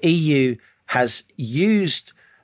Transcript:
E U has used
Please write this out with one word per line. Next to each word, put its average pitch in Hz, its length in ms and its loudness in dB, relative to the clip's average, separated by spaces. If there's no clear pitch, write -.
E 165 60 4
U 143 460 2
has 123 360 -2
used 170 760 -2